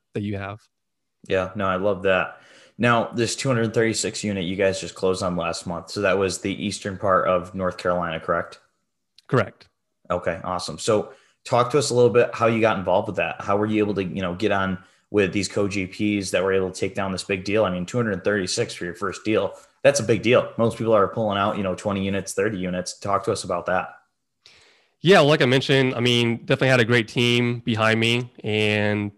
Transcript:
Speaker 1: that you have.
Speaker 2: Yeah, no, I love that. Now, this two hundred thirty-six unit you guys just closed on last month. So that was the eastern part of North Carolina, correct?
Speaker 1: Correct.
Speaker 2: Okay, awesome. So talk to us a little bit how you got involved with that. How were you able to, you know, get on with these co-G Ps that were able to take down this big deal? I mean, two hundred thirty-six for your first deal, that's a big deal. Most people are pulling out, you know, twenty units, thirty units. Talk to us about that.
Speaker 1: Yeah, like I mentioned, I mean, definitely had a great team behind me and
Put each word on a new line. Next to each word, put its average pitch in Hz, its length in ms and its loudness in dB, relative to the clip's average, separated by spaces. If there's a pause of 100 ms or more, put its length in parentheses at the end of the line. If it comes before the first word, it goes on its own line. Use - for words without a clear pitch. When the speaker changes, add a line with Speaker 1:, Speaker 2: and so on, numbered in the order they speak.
(140)
Speaker 1:
that 110 80 -6
you 104 160 -4
have. 98 240 -12 (640)
Speaker 2:
Yeah, 92 280 -2
no, 98 120 -2
I 95 80 0
love 95 280 -2
that. 92 360 0 (380)
Now, 117 360 2
this 113 220 -2
two - 140 -4
hundred 113 240 0
thirty-six 110 500 -2
unit 98 220 -4
you 92 100 -4
guys 95 260 0
just 85 140 -10
closed 92 260 0
on 90 140 -2
last 82 320 -6
month. 85 240 -10
So 104 100 -6
that 95 160 2
was 95 220 0
the 98 140 -4 (120)
eastern 98 320 -6
part 92 300 2
of 92 260 0
North 92 240 -4
Carolina, 85 420 -2
correct? - 400 -4 (680)
Speaker 1:
Correct. - 400 -2 (420)
Speaker 2:
Okay, 87 340 -4
awesome. 87 360 -6
So 107 340 -2 (300)
talk 123 280 2
to 151 60 2
us 127 140 0
a - 20 0
little 123 160 6
bit 117 240 4
how 117 140 2
you 113 140 2
got 107 180 2
involved 92 280 0
with 92 100 -6
that. 85 240 -4
How 101 160 0
were 107 100 0
you 107 160 0
able 104 100 0
to, 98 100 -2
you 92 200 -6
know, 87 100 -4
get 98 180 0
on 95 280 0 (320)
with 98 220 2
these 98 140 -2
co-G 101 380 -2
Ps 104 460 -2
that 92 120 2
were 95 80 2
able 95 200 0
to - 80 -14
take 95 160 -4
down 98 160 -4
this 92 120 -6
big 98 200 -4
deal? 104 200 0
I 95 60 2
mean, 90 160 -4
two 123 120 -6
hundred 107 260 -2
thirty-six 104 500 -2
for - 120 -10
your 85 100 -8
first 95 280 -8
deal, 101 300 0 (300)
that's 139 160 4
a 113 40 0
big 104 200 2
deal. 113 340 4
Most 113 180 0
people 113 200 2
are 98 120 6
pulling 107 300 -2
out, 101 200 0
you 101 60 -2
know, 92 120 -2
twenty 98 280 -4
units, 98 300 -4
thirty 101 240 0
units. 90 400 -6
Talk 98 280 -2
to 113 60 2
us 95 120 -4
about 87 240 -4
that. 90 220 -2 (1120)
Speaker 1:
Yeah, 180 180 6
like 151 240 6
I - 20 4
mentioned, 131 480 4
I 123 60 -4
mean, 120 380 2
definitely 131 320 0
had 131 100 6
a 117 60 4
great 113 220 2
team 120 520 0
behind 110 400 0
me 120 320 0 (120)
and 104 760 0